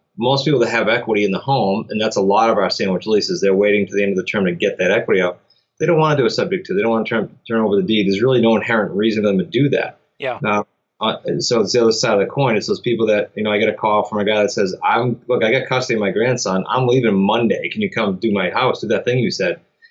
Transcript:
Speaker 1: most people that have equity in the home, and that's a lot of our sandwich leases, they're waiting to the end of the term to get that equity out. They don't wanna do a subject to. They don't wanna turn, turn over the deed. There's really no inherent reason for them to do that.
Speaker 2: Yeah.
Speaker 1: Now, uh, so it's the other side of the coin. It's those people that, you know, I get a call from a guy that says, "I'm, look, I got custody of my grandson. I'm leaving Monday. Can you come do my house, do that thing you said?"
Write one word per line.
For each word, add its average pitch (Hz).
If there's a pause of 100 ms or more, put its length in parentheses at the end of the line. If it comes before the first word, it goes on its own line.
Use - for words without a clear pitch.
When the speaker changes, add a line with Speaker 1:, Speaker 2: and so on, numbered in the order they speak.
(180)
Speaker 1:
most 131
people 139
that 113
have 113
equity 110
in 95
the 92
home, 110
and 107
that's 107
a 104
lot 101
of 104
our 95
sandwich -
leases, 92
they're 95
waiting 104
to 95
the 101
end 98
of 92
the 92
term 101
to 87
get 95
that 92
equity 104
out. 90 (380)
They 156
don't 160
wanna 151
do 131
a 107
subject 92
to. -
They 98
don't 113
wanna 113
turn, 107 (100)
turn 113
over 104
the 98
deed. 104
There's 98
really 127
no 113
inherent 104
reason 104
for 104
them 98
to 90
do 135
that. - (180)
Speaker 2:
Yeah. 127
Speaker 1:
Now, 104 (340)
uh, 107 (200)
so 113
it's 95
the 123
other 113
side 110
of 101
the 95
coin. 131
It's 98
those 98
people 113
that, 104
you 107
know, 107
I 104
get 107
a 104
call 107
from 107
a 104
guy 107
that 101
says, 95
"I'm, 113
look, 120
I 110
got 131
custody 127
of 113
my 101
grandson. 104
I'm 123
leaving 120
Monday. 98
Can 107
you 101
come 101
do 113
my 95
house, 123
do 104
that 104
thing 127
you 107
said?" 87 (320)